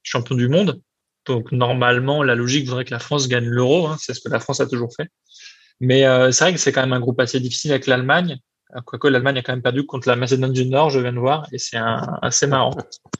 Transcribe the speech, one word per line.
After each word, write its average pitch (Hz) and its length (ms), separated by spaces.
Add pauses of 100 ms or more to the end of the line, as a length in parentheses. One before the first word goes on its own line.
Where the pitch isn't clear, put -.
champions 120 320
du 123 140
monde. 165 300 (460)
Donc, 120 260
normalement, 123 680
la 127 140
logique 123 320
voudrait 127 180
que 123 80
la 120 60
France 139 280
gagne 120 180
l'Euro, 127 420
hein. 156 120
C'est - 140
ce - 80
que - 80
la 117 100
France 131 200
a 139 80
toujours 120 280
fait. 160 140 (720)
Mais, 127 260
euh, 127 260
c'est 123 120
vrai 185 100
que 165 60
c'est 143 120
quand 131 100
même 131 120
un 127 60
groupe 123 200
assez 127 200
difficile 123 320
avec 135 160
l'Allemagne. 139 500 (480)
Quoique 127 220
l'Allemagne 131 300
a 127 40
quand 127 120
même 127 80
perdu 127 240
contre 131 220
la 123 80
Macédoine 127 360
du 127 160
Nord, 143 220
je 135 100
viens 123 140
de 120 60
voir, 147 320
et 131 60
c'est - 200
un, 113 440
assez 131 240
marrant. 135 300 (440)